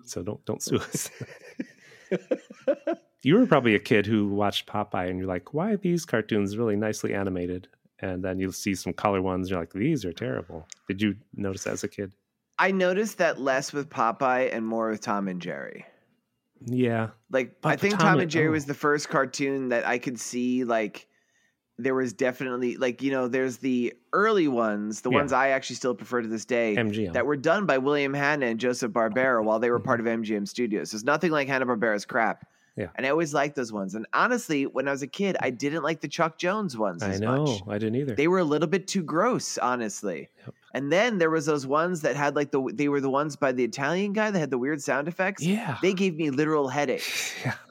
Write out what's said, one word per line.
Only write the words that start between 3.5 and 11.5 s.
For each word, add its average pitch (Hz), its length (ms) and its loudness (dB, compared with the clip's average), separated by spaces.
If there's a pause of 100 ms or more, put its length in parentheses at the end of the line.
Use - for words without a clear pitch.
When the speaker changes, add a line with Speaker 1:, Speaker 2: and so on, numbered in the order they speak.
Speaker 1:
a 98 40 6
kid 104 260 4
who 104 220 2
watched 101 400 0
Popeye 101 420 -4
and 92 100 -4
you're 95 80 -4
like, 90 260 -6
"Why 180 180 -2
are 208 60 0
these 175 280 0
cartoons 104 520 0
really 113 180 2
nicely 107 380 0
animated?" 92 540 -4 (340)
And 92 220 -6
then 92 160 -2
you'll 95 140 -2
see 98 220 -2
some 87 180 -6
color 98 280 2
ones, 92 280 -2
you're 92 100 -2
like, 85 140 -8
"These 117 320 -2
are 85 80 -6
terrible." 92 520 -8 (220)
Did 98 140 -4
you 101 140 2 (200)
notice 98 300 -4